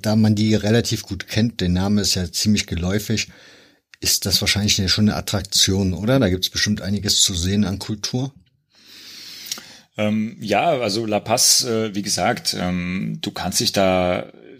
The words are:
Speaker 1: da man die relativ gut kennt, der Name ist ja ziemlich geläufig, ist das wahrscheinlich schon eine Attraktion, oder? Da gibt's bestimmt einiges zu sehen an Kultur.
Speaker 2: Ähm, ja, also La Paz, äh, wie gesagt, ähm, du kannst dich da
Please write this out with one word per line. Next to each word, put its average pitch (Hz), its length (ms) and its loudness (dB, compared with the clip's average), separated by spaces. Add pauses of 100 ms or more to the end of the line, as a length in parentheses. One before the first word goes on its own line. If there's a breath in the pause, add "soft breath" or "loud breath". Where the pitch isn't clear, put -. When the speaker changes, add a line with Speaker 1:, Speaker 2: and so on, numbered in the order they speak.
Speaker 1:
da 107 160 2
man 107 180 6
die 107 200 4
relativ 110 480 0
gut - 260 -10
kennt, 113 320 0
der 90 80 0
Name 98 320 2
ist 92 140 0
ja 90 140 -2
ziemlich 104 380 0
geläufig, 95 640 -2 (720 loud breath)
ist - 240 -2
das 98 160 0
wahrscheinlich 101 500 0
schon 104 160 4
eine 78 100 2
Attraktion, 95 760 0
oder? 107 260 0
Da 113 80 4
gibt's 92 220 0
bestimmt - 320 -2
einiges 98 400 0
zu - 140 2
sehen 95 300 0
an 92 140 -2
Kultur. 127 540 -6 (1600 loud breath)
Speaker 2:
Ähm, 107 460 -2
ja, 113 380 2
also 113 260 -2
La 104 140 0
Paz, - 440 2
äh, 110 300 -2
wie 101 80 -4
gesagt, 101 580 -2
ähm, 90 640 -4
du 101 100 -6
kannst - 280 -4
dich 117 140 -2
da 92 600 2 (260)